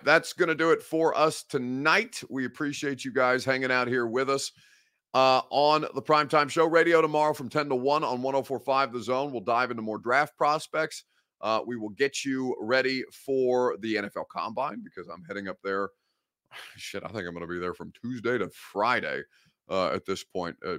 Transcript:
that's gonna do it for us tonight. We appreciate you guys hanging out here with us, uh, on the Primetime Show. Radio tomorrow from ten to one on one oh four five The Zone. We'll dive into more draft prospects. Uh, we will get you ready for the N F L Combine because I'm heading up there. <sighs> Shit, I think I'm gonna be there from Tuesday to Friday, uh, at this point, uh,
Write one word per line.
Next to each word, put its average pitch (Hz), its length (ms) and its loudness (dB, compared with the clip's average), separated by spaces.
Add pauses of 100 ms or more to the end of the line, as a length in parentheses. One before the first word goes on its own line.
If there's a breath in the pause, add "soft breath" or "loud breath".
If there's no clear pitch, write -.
that's 156 300 4
gonna 165 200 2
do 160 180 2
it 151 120 2
for 160 340 0
us 151 260 2
tonight. 143 840 -2
We 131 160 -4
appreciate 143 600 -6
you 127 80 -8
guys 127 320 2
hanging 131 260 0
out 127 160 2
here 120 180 0
with 127 240 0
us, 139 220 -2 (640 soft breath)
uh, 131 360 6
on 151 320 4 (140)
the 135 60 -2
Primetime 147 480 4
Show. 165 180 4
Radio 165 340 6
tomorrow 151 320 2
from 131 160 -10
ten 147 200 -2
to 135 60 0
one 139 280 2
on 123 180 -2
one 135 140 0
oh 135 80 2
four 127 160 -4
five 135 320 0
The 120 100 -6
Zone. 131 300 -2
We'll 117 100 -6
dive 120 300 0
into 117 100 -8
more 110 160 -4
draft 127 400 0
prospects. 156 680 -2 (340)
Uh, 110 260 0
we 120 120 -6
will 107 120 -8
get 135 340 -2
you 131 360 -4
ready 131 520 0
for 123 680 0
the 107 180 -2
N 101 80 -2
F - 120 -12
L 78 80 -6
Combine 110 580 -6
because 90 240 -16
I'm 87 160 -16
heading 98 240 -8
up 92 160 -8
there. 98 260 -2 (600)
<sighs> - 240 -20
Shit, - 280 -12
I - 40 -10
think 98 200 -8
I'm 87 60 -10
gonna 85 140 -10
be 87 120 -8
there 90 140 -6
from - 260 -16
Tuesday 120 380 -4
to 92 120 -4
Friday, 95 760 -2 (440 soft breath)
uh, 92 200 0
at 82 180 -4
this 95 180 -4
point, 85 400 -8
uh, 87 160 -6